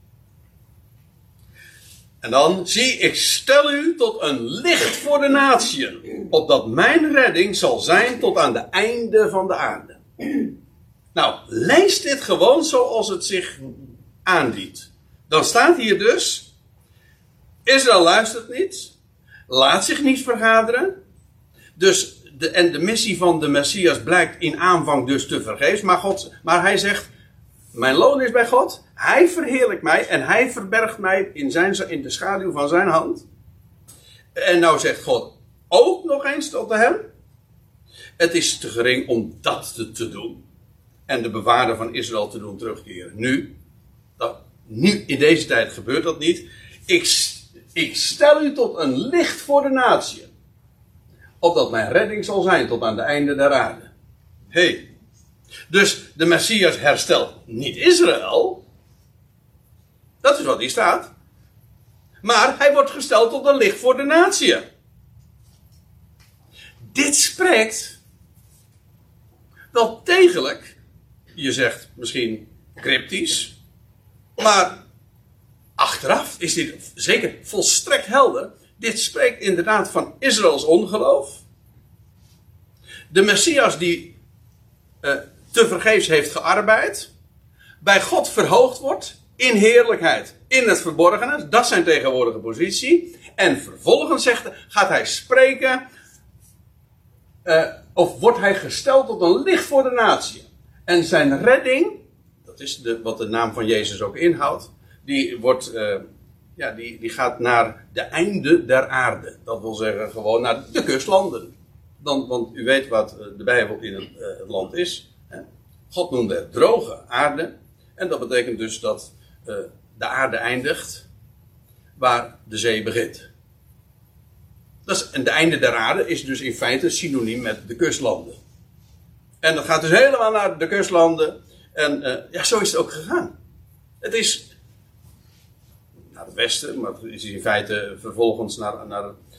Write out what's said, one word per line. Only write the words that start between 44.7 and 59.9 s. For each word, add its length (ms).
in 300
deze 260
tijd 280
gebeurt 300
dat 160
niet. 300
"Ik, 200
s-, 460
ik 220
stel 480
u 100
tot 240
een 200
licht 440
voor 200
de 80
natieën, 600
opdat 320
mijn 200
redding 340
zal 160
zijn 260
tot 160
aan 120
de 60
einde 340
der 180
aarde." 360
Hey. 500
Dus 460
de 100
Messias 520
herstelt 560
niet 300
Israël. 920